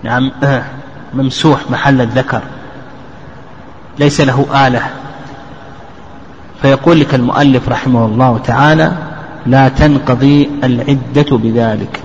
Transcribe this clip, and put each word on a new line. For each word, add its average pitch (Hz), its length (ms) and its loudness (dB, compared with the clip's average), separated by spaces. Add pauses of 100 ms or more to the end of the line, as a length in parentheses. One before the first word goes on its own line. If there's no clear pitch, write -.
نعم، 127 280 -2 (120)
آه، 139 200 0 (500)
ممسوح 135 460 0 (120)
محل 131 300 2
الذكر، 123 400 -2 (1600)
ليس 143 220 2
له 135 460 2
آلة، 123 140 0 (1800)
فيقول 139 380 4
لك 143 160 0
المؤلف 127 540 2
رحمه 120 360 2
الله 117 320 2
تعالى: 151 540 2 (540)
"لا 135 240 4
تنقضي 139 800 4 (140)
العدة 131 760 0
بذلك". 113 680 -2